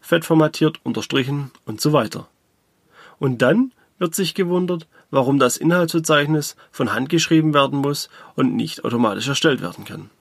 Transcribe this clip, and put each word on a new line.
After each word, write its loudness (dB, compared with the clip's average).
fett 0
formatiert, 2
unterstrichen -4
und -12
so 0
weiter. -2
Und 0
dann 4
wird -4
sich -2
gewundert, -2
warum 2
das 2
Inhaltsverzeichnis 0
von -2
Hand -4
geschrieben 2
werden 2
muss -4
und 0
nicht -6
automatisch 0
erstellt 0
werden -10
kann. -16